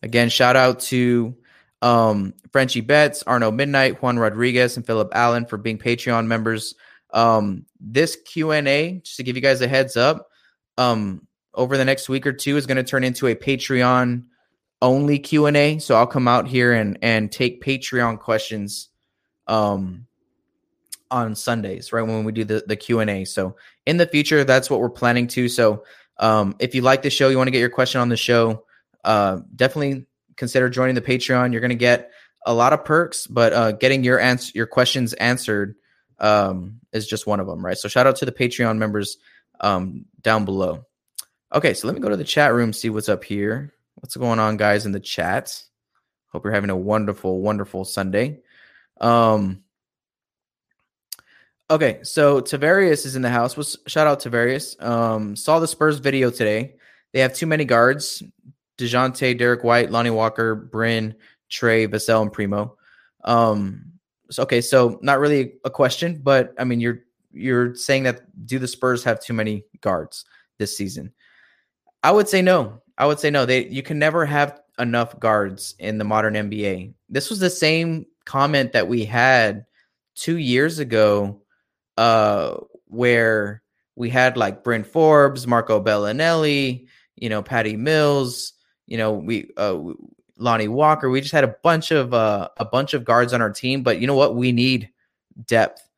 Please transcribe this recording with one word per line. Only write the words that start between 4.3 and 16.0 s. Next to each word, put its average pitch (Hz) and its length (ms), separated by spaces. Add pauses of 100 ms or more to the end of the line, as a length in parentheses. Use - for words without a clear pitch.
and 120 80
Philip 107 280
Allen 120 320
for 113 120
being 110 200
Patreon 117 500
members. 113 460 (400)
Um, 110 520 (160)
this 135 340 (100)
Q 156 260
and 147 180
A, 165 340
just - 140
to 139 60
give 127 120
you 127 60
guys 131 200
a 123 60
heads 135 300
up, 135 320 (480)
um, 110 500 (260)
over 127 220
the 135 80
next 135 240
week 131 180
or 143 60
two 139 240
is 143 100
gonna 131 180
turn 127 200
into 127 240
a 113 80
Patreon 123 880 (580)
only 139 380
Q 147 260
and 147 120
A. 147 220
So 139 160
I'll 117 120